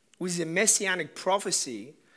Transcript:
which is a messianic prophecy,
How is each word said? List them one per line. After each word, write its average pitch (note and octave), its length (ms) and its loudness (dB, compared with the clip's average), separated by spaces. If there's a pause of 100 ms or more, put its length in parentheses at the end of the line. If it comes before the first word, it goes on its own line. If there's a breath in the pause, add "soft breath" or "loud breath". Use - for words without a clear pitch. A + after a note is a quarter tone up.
(200)
which F3+ 140 -2
is F3 80 -2
a D#3+ 40 0
messianic F#3 680 2
prophecy, D#3 800 -2 (200 soft breath)